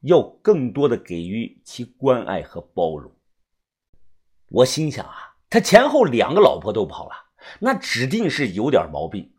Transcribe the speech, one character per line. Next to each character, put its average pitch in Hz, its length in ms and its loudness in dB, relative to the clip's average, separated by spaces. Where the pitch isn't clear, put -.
要 143 200 4
更 135 500 0
多 143 160 0
的 117 80 -2
给 85 300 -8
予 110 380 -8
其 - 200 -16
关 123 400 -2
爱 90 180 -6
和 - 180 -16
包 80 380 -6
容。 - 180 -20
我 123 160 4
心 147 280 -2
想 - 120 -10
啊， - 300 -20
他 233 80 4
前 247 300 6
后 262 160 4
两 120 280 0
个 196 80 4
老 - 200 6
婆 104 120 -6
都 98 140 -2
跑 78 220 -14
了， - 80 -18
那 247 140 -2
指 131 320 -6
定 190 240 -2
是 127 200 -4
有 107 200 -4
点 82 220 2
毛 76 160 -8
病。 95 300 -12